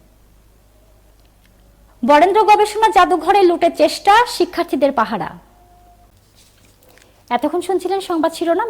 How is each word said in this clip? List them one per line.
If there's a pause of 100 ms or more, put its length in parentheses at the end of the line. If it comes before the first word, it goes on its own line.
(2000)
বরেন্দ্র (100)
গবেষণা (100)
জাদুঘরে
লুটের
চেষ্টা, (220)
শিক্ষার্থীদের
পাহারা। (2000)
এতক্ষণ
শুনছিলেন (100)
সংবাদ
শিরোনাম,